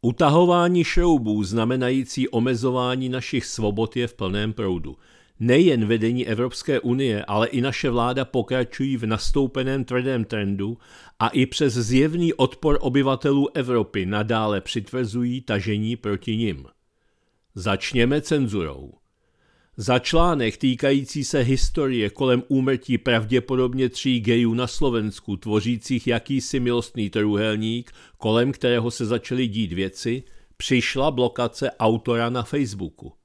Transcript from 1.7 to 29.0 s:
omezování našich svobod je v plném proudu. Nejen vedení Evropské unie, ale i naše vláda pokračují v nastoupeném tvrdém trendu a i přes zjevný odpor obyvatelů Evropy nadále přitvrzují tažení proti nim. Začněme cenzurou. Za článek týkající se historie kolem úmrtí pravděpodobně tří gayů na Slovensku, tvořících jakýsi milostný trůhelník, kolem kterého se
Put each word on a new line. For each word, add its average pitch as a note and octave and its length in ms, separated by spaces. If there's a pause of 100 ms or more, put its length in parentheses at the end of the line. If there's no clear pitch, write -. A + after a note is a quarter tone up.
omezování B2+ 800
našich B2+ 360
svobod A2 520
je A#2+ 100
v - 60
plném G2+ 400
proudu. F2+ 440 (420)
Nejen B2+ 460
vedení A#2 420
Evropské B2 520
unie, A#2+ 460
ale G#2+ 220
i B2 140
naše C3 280
vláda B2 360
pokračují C3 720
v A2+ 80
nastoupeném C3 800
tvrdém B2 420
trendu G2+ 520 (420)
a A2+ 80
i B2+ 180
přes C3 280
zjevný D3 600
odpor C#3+ 480
obyvatelů C#3 760
Evropy A#2+ 480
nadále G#2+ 560
přitvrzují A#2+ 800
tažení G#2+ 540
proti G#2+ 420
nim. F2 280 (880)
Začněme A#2 680
cenzurou. G2 720 (840)
Za B2 220
článek D#3+ 580
týkající C#3 680
se D3 160
historie B2+ 680
kolem B2+ 380
úmrtí C3 500
pravděpodobně B2+ 920
tří B2+ 300
gayů A#2 340
na A#2+ 140
Slovensku, G#2+ 680
tvořících A2+ 680
jakýsi B2+ 520
milostný A#2+ 500
trůhelník, G#2+ 840 (260)
kolem A#2 340
kterého A#2+ 400
se A#2 140